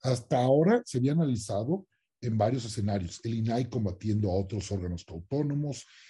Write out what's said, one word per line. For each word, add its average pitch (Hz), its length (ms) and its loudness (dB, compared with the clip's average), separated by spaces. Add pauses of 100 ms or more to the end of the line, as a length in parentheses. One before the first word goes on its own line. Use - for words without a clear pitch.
Hasta 127 400 0
ahora 160 420 6
se - 140 -6
había 131 140 2
analizado 131 720 0 (360)
en 110 180 0
varios 117 260 2
escenarios, 101 580 -2
el 117 120 -2
inai 117 340 0
combatiendo 104 640 -2
a - 20 0
otros 98 380 -2
órganos 87 380 -4
autónomos 143 760 -4 (240)